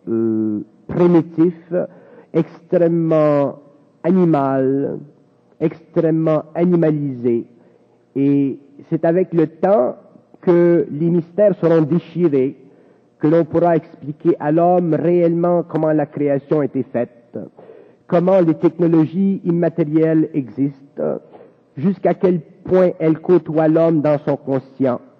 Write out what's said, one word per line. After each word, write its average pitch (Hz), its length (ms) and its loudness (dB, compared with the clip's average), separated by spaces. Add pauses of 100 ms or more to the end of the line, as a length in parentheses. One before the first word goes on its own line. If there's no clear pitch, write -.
euh, 110 520 -2 (280)
primitif, 175 640 0 (800)
extrêmement 160 1200 0 (460)
animal, 139 960 0 (640)
extrêmement 160 840 -2 (100)
animalisé. 147 920 -2 (680)
Et 139 420 0 (300)
c'est 160 160 -4
avec 175 300 0
le 160 120 2
temps 190 500 -2 (440)
que 170 500 2
les 165 200 -2
mystères 185 500 0
seront 165 220 2
déchirés, 147 760 -2 (600)
que 151 80 -2
l'on 165 180 2
pourra 165 320 0
expliquer - 640 -4
à 147 120 -2
l'homme 170 420 2
réellement 170 680 0
comment 156 300 -2
la 147 140 0
création 143 540 -2
a 139 40 -2
été 131 200 -4
faite, - 520 -8 (680)
comment 180 340 2
les 160 140 2
technologies 170 880 0
immatérielles 160 880 0
existent, 120 840 -6 (580)
jusqu'à 170 380 -2
quel 180 260 -2 (240)
point 185 340 2
elles 160 220 0
côtoient 160 480 0
l'homme 160 320 2
dans 147 180 0
son 143 180 -4
conscient 131 640 -4 (200)